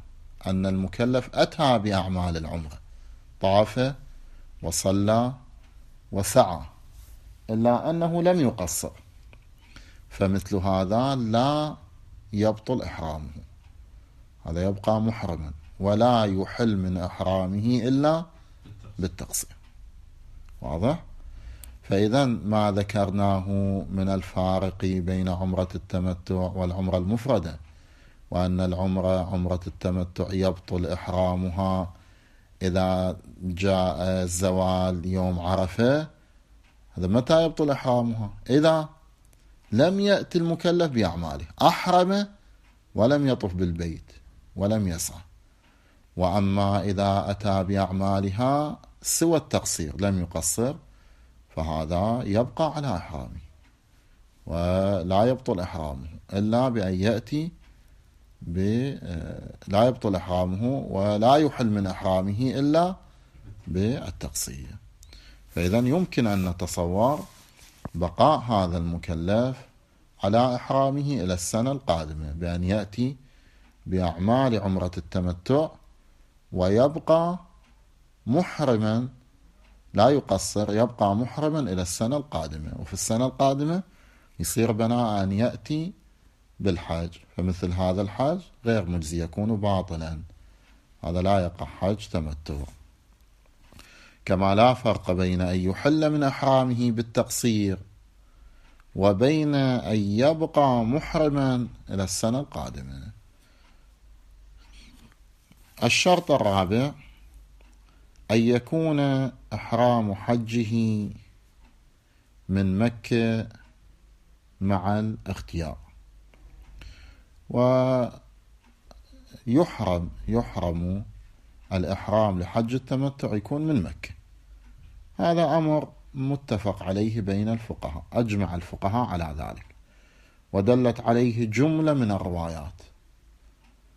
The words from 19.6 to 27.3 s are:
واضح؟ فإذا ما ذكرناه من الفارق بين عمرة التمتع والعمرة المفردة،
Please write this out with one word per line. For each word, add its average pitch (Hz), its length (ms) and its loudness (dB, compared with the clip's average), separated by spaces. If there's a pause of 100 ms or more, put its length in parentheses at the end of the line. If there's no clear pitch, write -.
واضح؟ 95 440 -2 (800)
فإذا 107 420 2
ما 104 460 2
ذكرناه 98 800 0 (420)
من 95 180 0
الفارق 92 760 -2
بين 92 440 0
عمرة 92 460 -2
التمتع 90 600 -4
والعمرة 92 640 -2
المفردة، 95 600 -2 (720)